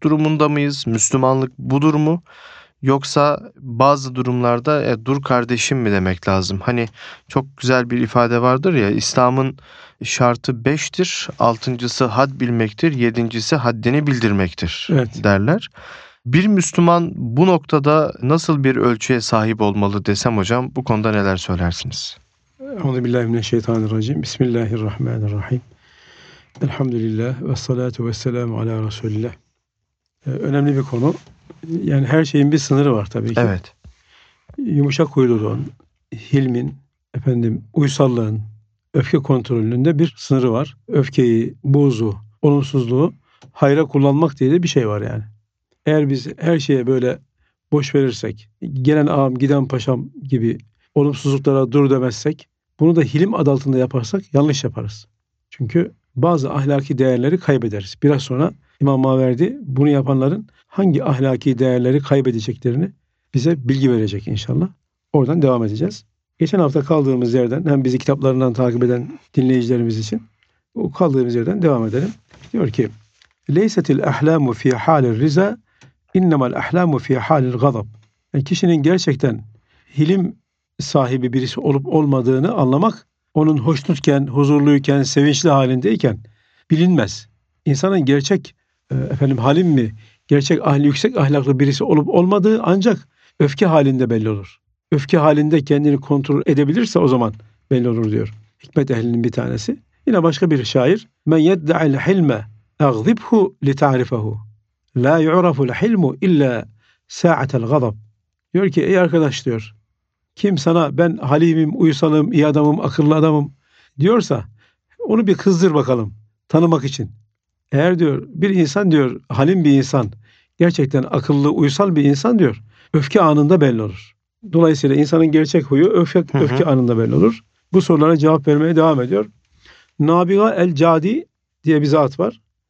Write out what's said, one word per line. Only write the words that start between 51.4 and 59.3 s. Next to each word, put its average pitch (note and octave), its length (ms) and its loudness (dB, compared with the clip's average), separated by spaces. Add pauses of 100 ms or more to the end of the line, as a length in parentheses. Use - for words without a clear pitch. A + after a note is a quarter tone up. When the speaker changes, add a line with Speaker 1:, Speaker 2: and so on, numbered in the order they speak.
Speaker 2:
dur C#3+ 180 4
demezsek, C3 580 -2 (320)
bunu D#3+ 160 4
da E3 60 2
hilim D3+ 320 0
adı C#3+ 160 2
altında C3+ 280 0
yaparsak B2+ 560 -4
yanlış C#3 300 2
yaparız. A2 420 -10 (440)
Çünkü C#3+ 420 -4 (240)
bazı D3 360 0
ahlaki C#3 460 -2
değerleri C3 400 0
kaybederiz. A2 640 -2
Biraz C#3+ 200 2
sonra C3+ 300 -2 (280)
İmam C#3 200 2
Maverdi C3 640 0